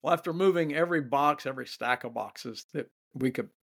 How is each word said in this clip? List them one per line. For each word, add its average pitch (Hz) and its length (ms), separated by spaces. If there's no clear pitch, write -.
Well, 151 120
after 170 180
moving 170 420
every 165 280
box, 143 440
every 131 220
stack 123 360
of 117 100
boxes 110 600
that 147 160
we 131 180
could 120 180